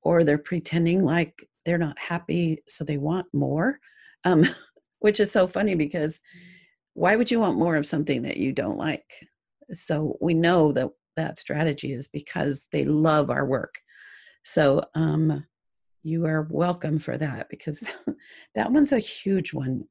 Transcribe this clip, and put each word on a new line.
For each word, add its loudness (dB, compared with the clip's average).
or 4
they're 4
pretending 0
like -2
they're 0
not -4
happy, -4
so -8
they -4
want -4
more, -2
um, 6
<laughs> -20
which 2
is 2
so 4
funny 0
because -2
why 4
would 2
you 2
want 0
more 2
of 0
something -2
that -6
you 0
don't -4
like? -8
So -4
we 2
know 6
that 0
that -4
strategy -4
is -10
because -6
they 0
love 2
our 0
work. -4
So, 2
um, 0
you -2
are 0
welcome -2
for -6
that, -6
because -12
<laughs> -18
that 0
one's 4
a 4
huge -4
one -4